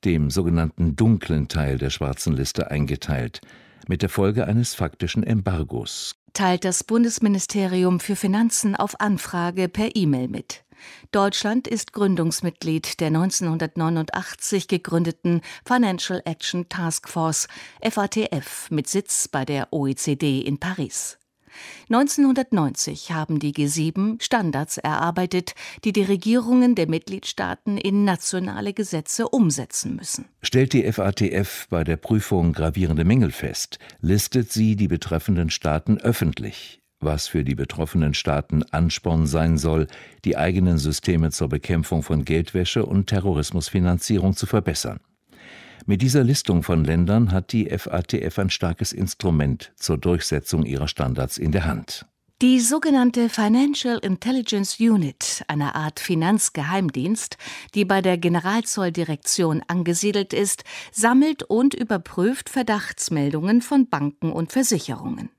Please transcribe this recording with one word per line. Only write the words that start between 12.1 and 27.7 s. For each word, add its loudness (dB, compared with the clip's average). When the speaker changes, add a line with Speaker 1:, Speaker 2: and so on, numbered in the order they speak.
Speaker 2:
der 0
neunzehnhundertneunundachtzig -2
gegründeten 0
Financial 0
Action -6
Task -4
Force, -2
F -2
A 0
T -2
F, -8
mit -2
Sitz -2
bei -2
der -4
O 0
E 0
C -2
D 0
in -4
Paris. -6
Neunzehnhundertneunzig 2
haben -2
die -2
G 0
sieben 0
Standards -2
erarbeitet, -2
die 0
die 2
Regierungen 4
der 0
Mitgliedstaaten -6